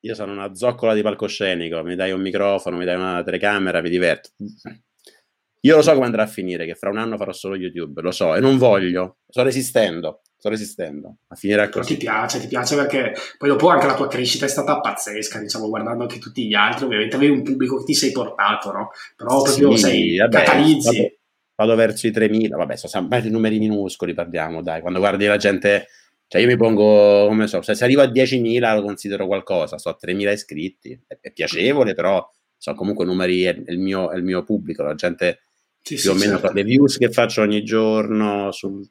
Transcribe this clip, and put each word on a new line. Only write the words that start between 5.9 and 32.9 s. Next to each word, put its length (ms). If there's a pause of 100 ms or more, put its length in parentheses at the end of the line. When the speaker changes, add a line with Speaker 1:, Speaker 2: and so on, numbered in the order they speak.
Speaker 1:
come 140
andrà 160
a 40
finire, 380
che 100
fra 140
un 80
anno 220
farò 140
solo 220
YouTube, 460
lo 100
so, 240
e 60
non 160
voglio, 600 (100)
sto 140
resistendo, 800 (160)
sto 100
resistendo, 680 (100)
ma 80
finirà 320
Speaker 2:
Però 140
Speaker 1:
così. 160
Speaker 2:
ti 60
piace, 360
ti 60
piace 300
perché 380 (220)
poi 140
dopo 180
anche 180
la 80
tua 140
crescita 380
è 20
stata 320
pazzesca, 580
diciamo, 300
guardando 360
anche 140
tutti 300
gli 60
altri, 320
ovviamente 300
avevi 160
un 100
pubblico 340
che 80
ti 100
sei 160
portato, 640
no? 180 (240)
Però 280
proprio 340
Speaker 1:
Sì, 60
Speaker 2:
sei, 340
Speaker 1:
vabbè, 280
Speaker 2:
catalizzi. 520
Speaker 1:
vado, 180 (420)
vado 180
verso 320
i 40
tremila, 460
vabbè, 200
sono 140
sempre 380
numeri 300
minuscoli, 560
parliamo, 480
dai, 180
quando 180
guardi 280
la 100
gente, 520 (380)
cioè 140
io 60
mi 100
pongo, 680
come 220
so, 120
se, 140
se 100
arrivo 160
a 60
diecimila 680
lo 60
considero 440
qualcosa, 500
so 140
a 40
tremila 380
iscritti, 720
è, 140
è 120
piacevole, 600
però 340 (300)
sono 200
comunque 280